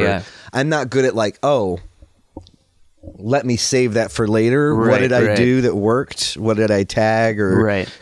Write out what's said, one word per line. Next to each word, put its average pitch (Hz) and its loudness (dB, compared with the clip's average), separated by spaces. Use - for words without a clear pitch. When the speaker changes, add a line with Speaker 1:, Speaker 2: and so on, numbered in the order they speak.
Speaker 1:
yeah. 98 -2
Speaker 2:
I'm 135 -2
not 147 -2
good 131 0
at, 110 0
like, 104 -2
"Oh, 107 0
let 120 -4
me 123 0
save 123 0
that 117 0
for 113 -2
later. 120 2
What 113 2
Speaker 1:
Right, 107 4
Speaker 2:
did 127 0
I 117 2
Speaker 1:
right. 107 0
Speaker 2:
do 123 2
that 117 0
worked? 110 -2
What 107 -2
did 107 2
I 101 2
tag 110 0
or 104 2
Speaker 1:
Right. 101 -2